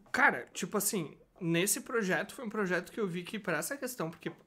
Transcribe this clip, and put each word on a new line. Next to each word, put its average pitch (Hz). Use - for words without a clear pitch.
cara, 208
tipo 185
assim, 190
nesse 175
projeto 196
foi 269
um 220
projeto 185
que -
eu 214
vi 180
que 190
pra 175
essa 220
questão, 247
porque, 165